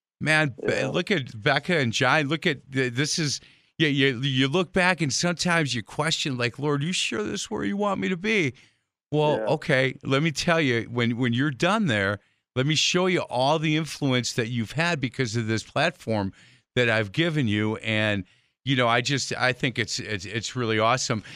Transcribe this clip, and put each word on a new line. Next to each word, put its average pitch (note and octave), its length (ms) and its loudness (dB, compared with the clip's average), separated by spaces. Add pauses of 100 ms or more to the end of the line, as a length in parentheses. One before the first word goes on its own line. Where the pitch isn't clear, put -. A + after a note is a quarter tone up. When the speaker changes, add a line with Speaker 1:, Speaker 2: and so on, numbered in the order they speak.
(200)
Speaker 1:
Man, D3+ 340 2 (120)
Be-, A#2+ 60 2
Speaker 2:
Yeah. C3+ 160 -2
Speaker 1:
look F3+ 240 -2
at B2 280 -4
Becca D3 380 2
and A#2+ 140 2
John. C#3 360 2
Look D#3 180 -2
at C#3 240 -2
th-, C3 220 0
this C#3 260 -2
is, D3 220 -2 (380)
yeah, D#3+ 100 2
you, C3+ 320 2
you C3+ 260 2
look E3 260 0
back F3+ 280 2
and C#3+ 120 0
sometimes E3+ 600 0
you A2+ 80 -4
question, D3+ 540 -4
like, A#2+ 220 -2
"Lord, C#3+ 260 -2
you F3+ 80 -2
sure G#3+ 320 -4
this G#3+ 180 -6
is - 80 -12
where G#3 140 -6
you G3+ 120 -4
want G3 240 -2
me F#3+ 100 -2
to F#3 80 -2
be?" F#3 340 0 (580)
Well, D3+ 280 2
Speaker 2:
Yeah. A2 160 0
Speaker 1:
okay, C3+ 500 0
let C3+ 180 2
me E3 80 2
tell E3 300 0
you, A#2+ 300 2
when, A#2+ 260 0
when A#2+ 160 0
you're C3+ 180 0
done F#3 360 2
there, G#2 340 0 (360)
let B2+ 100 2
me D#3 80 2
show F3+ 320 2
you F3+ 140 2
all C3+ 380 0
the D#3 180 0
influence C3+ 580 -2
that A2+ 140 0
you've A#2 240 -4
had E3 280 0
because B2 360 -4
of A2+ 120 -2
this A2 140 0
platform A2+ 720 -2 (440)
that B2 120 4
I've A2 240 0
given D3+ 340 0
you. G#2+ 300 0
And, G#2+ 480 0 (400)
you C3+ 100 0
know, B2 140 2
I A#2+ 140 2
just, C3+ 340 -2
I B2+ 160 0
think B2+ 260 -4
it's, A2 200 -4
it's, G2 260 -6
it's G#2 320 -8
really A2 220 0
awesome. A2+ 460 0 (120)